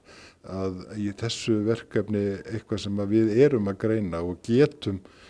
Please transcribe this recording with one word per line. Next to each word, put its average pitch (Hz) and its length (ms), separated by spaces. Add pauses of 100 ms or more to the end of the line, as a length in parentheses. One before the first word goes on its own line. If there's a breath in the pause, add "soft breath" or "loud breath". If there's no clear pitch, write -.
(460 loud breath)
að 95 320 (240)
í 101 160
þessu 107 480
verkefni 107 580 (220)
eitthvað 107 400
sem 101 160
að 101 140
við 110 180 (120)
erum 110 260
að 95 100
greina 104 440
og 87 200
getum 113 560 (280 loud breath)